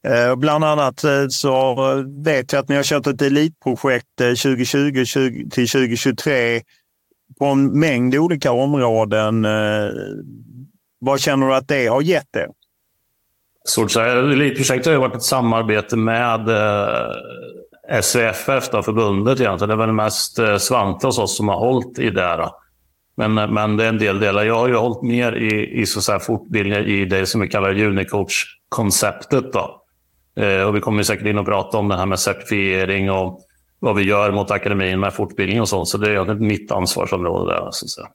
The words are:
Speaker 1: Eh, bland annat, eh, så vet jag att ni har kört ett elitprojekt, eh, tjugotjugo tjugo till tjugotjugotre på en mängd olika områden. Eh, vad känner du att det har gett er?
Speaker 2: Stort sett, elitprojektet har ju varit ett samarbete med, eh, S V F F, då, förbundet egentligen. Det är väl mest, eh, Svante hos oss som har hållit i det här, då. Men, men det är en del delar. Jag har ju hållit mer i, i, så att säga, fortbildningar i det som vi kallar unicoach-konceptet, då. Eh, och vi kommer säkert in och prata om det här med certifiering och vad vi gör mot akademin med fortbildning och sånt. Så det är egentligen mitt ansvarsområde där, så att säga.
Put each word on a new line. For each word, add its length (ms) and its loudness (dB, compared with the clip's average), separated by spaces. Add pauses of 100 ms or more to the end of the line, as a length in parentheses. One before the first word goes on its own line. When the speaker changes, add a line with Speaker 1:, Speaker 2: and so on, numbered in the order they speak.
Speaker 1:
Eh, 280 2
bland 280 2
annat, 400 0
eh, 260 2
så 460 0 (480)
vet 300 0
jag 60 2
att 100 -4
ni 60 2
har 80 2
kört 240 0
ett 140 -2
elitprojekt, 1000 0
eh, 120 4
tjugotjugo 720 0
tjugo 440 -2
till 180 0
tjugotjugotre 960 0 (760)
på 60 0
en 340 2
mängd 360 2
olika 360 2
områden. 920 2
Eh, 440 0 (1080)
vad 200 0
känner 280 2
du 80 4
att 120 -2
det 200 2
har 140 2
gett 340 0
er? 120 -2 (1200)
Speaker 2:
Stort 240 0
sett, 160 2
elitprojektet 760 2
har 80 4
ju 60 4
varit 160 0
ett 80 -6
samarbete 760 0
med, 520 0
eh, 600 0 (800)
S 260 0
V 80 4
F 260 -2
F, 220 0
då, 120 0
förbundet 560 2
egentligen. 300 0
Det 60 2
är 120 0
väl 60 0
mest, 460 -2
eh, 180 2
Svante 500 0
hos 120 0
oss 180 -2
som 100 0
har 120 0
hållit 400 0
i 100 0
det 120 0
här, 160 0
då. 220 -6 (580)
Men, 360 0
men 240 0
det 60 2
är 60 2
en 80 0
del 220 0
delar. 240 2
Jag 120 2
har 120 2
ju 80 2
hållit 260 0
mer 340 0
i, 460 -2
i, 40 2
så 140 -4
att 60 -2
säga, 140 0
fortbildningar 680 -2
i 180 0
det 200 0
som 160 -2
vi 60 0
kallar 340 0
unicoach-konceptet, 1700 -2
då. 280 -4 (640)
Eh, 180 2
och 140 2
vi 40 2
kommer 240 0
säkert 240 -2
in 100 0
och 80 -2
prata 320 -2
om 100 0
det 100 0
här 80 -2
med 140 -2
certifiering 920 -2
och 300 -4 (380)
vad 160 0
vi 80 2
gör 280 2
mot 200 -2
akademin 480 0
med 140 -2
fortbildning 480 -2
och 80 0
sånt. 180 -2
Så 100 -4
det 100 0
är 40 2
egentligen 360 0
mitt 240 -4
ansvarsområde 800 -2
där, 200 -4
så 140 -10
att 40 -12
säga. 260 -14